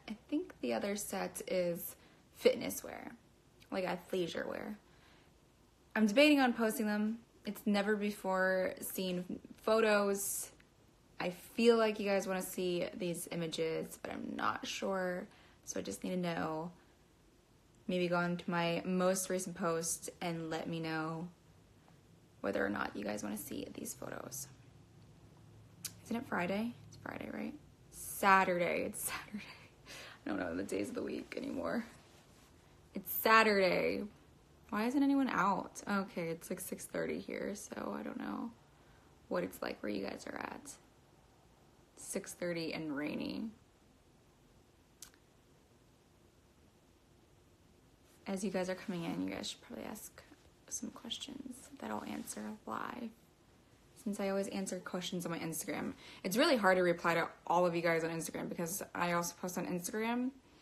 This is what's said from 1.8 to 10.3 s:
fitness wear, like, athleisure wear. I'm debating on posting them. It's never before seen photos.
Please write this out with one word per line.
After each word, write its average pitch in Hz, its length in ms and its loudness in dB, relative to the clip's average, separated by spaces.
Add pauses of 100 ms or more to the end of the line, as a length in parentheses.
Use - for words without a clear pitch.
fitness - 480 4
wear, - 300 -10 (580)
like, 190 140 0
athleisure 175 600 -2
wear. - 320 -6 (1160)
I'm 220 120 6
debating 277 320 8
on 254 120 6
posting 220 360 0
them. 214 320 0 (260)
It's - 200 -8
never 202 300 4
before 190 840 2
seen 180 580 -4 (180)
photos. 208 920 4 (680)